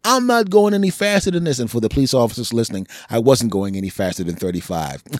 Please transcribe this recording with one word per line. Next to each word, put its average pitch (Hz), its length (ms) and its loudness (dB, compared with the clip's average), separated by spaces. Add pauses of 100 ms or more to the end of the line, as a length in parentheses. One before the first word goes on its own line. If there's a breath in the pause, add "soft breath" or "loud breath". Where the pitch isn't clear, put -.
I'm 247 220 2
not 233 240 2
going 208 240 4
any 196 160 2
faster 202 420 0
than 175 120 0
this." 139 160 -2
And 117 100 -2
for 120 100 -2
the 110 100 0
police 135 240 0
officers 117 400 0
listening, 101 340 -2 (220 loud breath)
I 117 100 0
wasn't 117 320 4
going 98 240 -2
any 95 140 -4
faster 92 340 -4
than 85 120 -4
thirty-five. 85 680 -6 (160)